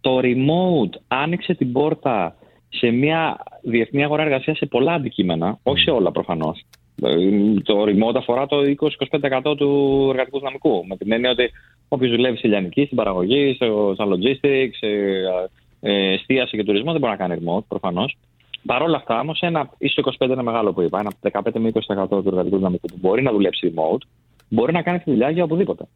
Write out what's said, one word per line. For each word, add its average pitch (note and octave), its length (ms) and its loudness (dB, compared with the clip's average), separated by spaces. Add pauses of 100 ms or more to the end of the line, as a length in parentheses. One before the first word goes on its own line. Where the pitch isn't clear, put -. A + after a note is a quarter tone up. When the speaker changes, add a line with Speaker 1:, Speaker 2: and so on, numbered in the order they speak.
Speaker 1:
Το C3 220 2
remote C#3 760 2 (100)
άνοιξε D#3+ 460 -2
την B2+ 180 -2
πόρτα C3 640 -2 (320)
σε - 220 0
μια D3+ 480 0 (240)
διεθνή A#2 420 0
αγορά D3+ 180 0
εργασίας D3+ 340 -2
σε D3+ 100 -4
πολλά C#3 260 0
αντικείμενα, G2 720 -2
όχι C#3+ 180 0
σε - 100 2
Speaker 2:
Μμμ. C#3+ 60 2
Speaker 1:
όλα F2+ 140 2
προφανώς. E2 540 -4 (380)
Ε, B1+ 140 2 (460)
το G#2 200 2
remote G#2+ 340 2
αφορά B2+ 300 -2
το D3 100 0
είκοσι C#3+ 420 0
με C#3 80 -4
είκοσι - 40 -12
πέντε C#3+ 180 0
τοις - 20 0
εκατό C3 240 0
του C#3 560 2
εργατικού C3 280 -2
δυναμικού. C3+ 480 -2
Με F#2+ 100 -8
την G2 160 -2
έννοια A#2+ 180 2
ότι A#2+ 200 2 (380)
όποιος C3 220 0
δουλεύει A#2+ 260 2
στη - 120 -2
λιανική, G#2 360 2
στην C#3 120 -4
παραγωγή, A2 580 2
στο, G#2 400 0
στα G#2+ 120 -4
logistics, B2+ 760 0
ε, G2+ 420 0 (580)
ε, G2 320 2
εστίαση B2 440 -2
και G#2+ 80 -2
τουρισμό, G#2 260 0
δεν D#3+ 100 0
μπορεί A2+ 180 0
να F#2 80 -2
κάνει F2 180 -4
remote, F2 240 -2
προφανώς. F#2 480 -4 (500)
Παρ' B2 160 0
όλα E3 140 2
αυτά, A#2 240 -2
όμως, D#3 200 -6
ένα, E3 380 -2
ή C#3 100 -2
στο - 120 -2
είκοσι C#3+ 160 -2
πέντε B2+ 160 2
είναι C3 100 -2
μεγάλο A2+ 300 0
που F2 80 -2
είπα, F2 200 0
ένα G#2 200 -4
δεκαπέντε G#2 380 -2
με A2+ 100 0
είκοσι A2 180 -2
τοις G2+ 100 -2
εκατό F#2+ 260 0
του G2 60 0
εργατικού F#2 280 0
δυναμικού F#2 300 0
που E2+ 140 -10
μπορεί G2 220 2
να C3+ 100 2
δουλέψει F#2 420 0
remote, E2 320 -2 (420)
μπορεί A#2 240 2
να E3+ 100 0
κάνει F3 160 -2
τη E3 120 -4
δουλειά D3 200 2
για E3+ 140 0
οπουδήποτε. E3 400 -2 (120)